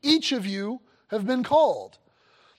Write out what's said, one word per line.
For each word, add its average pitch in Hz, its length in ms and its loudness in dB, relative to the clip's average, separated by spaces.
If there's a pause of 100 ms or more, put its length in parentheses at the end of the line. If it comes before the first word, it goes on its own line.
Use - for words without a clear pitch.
each 311 300 2
of 208 140 -2
you 202 340 -6 (280)
have 208 180 -4
been 254 160 0
called." 214 560 2 (600)